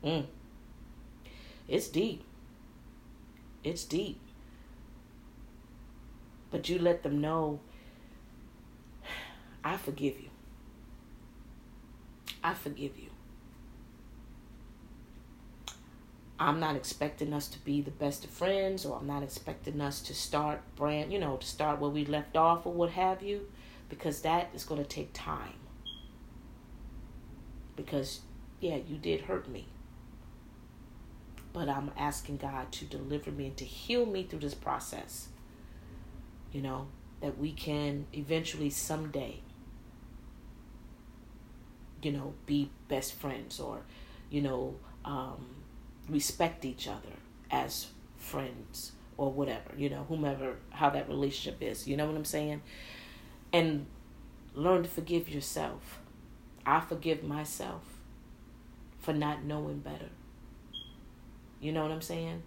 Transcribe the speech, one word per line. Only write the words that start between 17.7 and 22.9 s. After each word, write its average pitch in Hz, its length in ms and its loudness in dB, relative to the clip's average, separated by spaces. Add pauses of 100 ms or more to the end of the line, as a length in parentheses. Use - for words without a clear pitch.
the 139 100 0
best 143 320 2
of - 60 -8
friends, 190 560 4
or 123 120 0
I'm 139 100 -2
not 143 160 2
expecting 147 580 -2
us 143 220 2
to 151 100 -4
start 151 480 4 (140)
brand, 151 360 4
you 202 80 4
know, 143 180 4
to - 100 -4
start 151 320 4
where 143 100 6
we 147 160 4
left 147 320 4
off 165 280 10
or 175 80 2
what 170 180 8